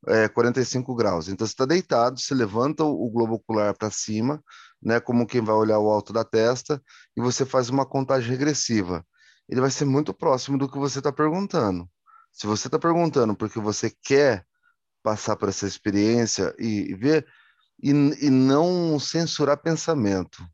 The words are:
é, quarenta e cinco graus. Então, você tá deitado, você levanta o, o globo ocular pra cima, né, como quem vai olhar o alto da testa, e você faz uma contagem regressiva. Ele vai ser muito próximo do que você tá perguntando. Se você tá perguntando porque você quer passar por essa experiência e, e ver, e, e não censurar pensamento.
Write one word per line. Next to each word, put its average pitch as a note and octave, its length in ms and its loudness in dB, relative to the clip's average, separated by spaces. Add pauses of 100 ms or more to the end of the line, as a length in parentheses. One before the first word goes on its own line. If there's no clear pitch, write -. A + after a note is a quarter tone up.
é, A2 200 4
quarenta A#2+ 340 0
e B2 40 2
cinco B2+ 300 -6
graus. F#2 320 0
Então, G2 200 -4
você - 80 -8
tá C3 100 0
deitado, C3 540 0
você - 160 -6
levanta B2 480 -2
o, B2 220 -2
o A#2+ 40 -4
globo A2+ 260 0
ocular G#2 400 -2
pra G#2+ 140 -4
cima, A#2 540 -4 (380)
né, A#2 180 2
como A#2+ 260 0
quem A#2+ 160 -2
vai G#2+ 140 0
olhar A2 240 4
o G#2+ 100 2
alto G#2 240 0
da A2+ 100 0
testa, B2 580 0 (360)
e A#2 40 -4
você B2 240 0
faz B2+ 240 0
uma C3+ 160 0
contagem C3+ 440 -2
regressiva. A#2 760 -2 (440)
Ele B2+ 120 0
vai C3+ 100 2
ser C#3+ 140 -2
muito C#3 280 0
próximo C#3 440 0
do C3+ 120 -2
que C#3 80 -10
você C#3 240 -4
tá C#3+ 100 -2
perguntando. D3+ 760 -2 (420)
Se - 140 -12
você G#2+ 240 -2
tá D#3 80 -2
perguntando D#3 580 2
porque A2 240 -6
você G#2+ 320 -2 (120)
quer C#3 420 4 (560)
passar G#2+ 340 -2
por G2 140 -2
essa G2 160 -6
experiência G#2 960 0
e, G#2 320 -4
e F#2+ 40 -8
ver, C#3 300 0 (560)
e, C#3+ 100 0
e C#3+ 380 2
não D3+ 680 4
censurar D3 580 0
pensamento. B2+ 840 -2 (100)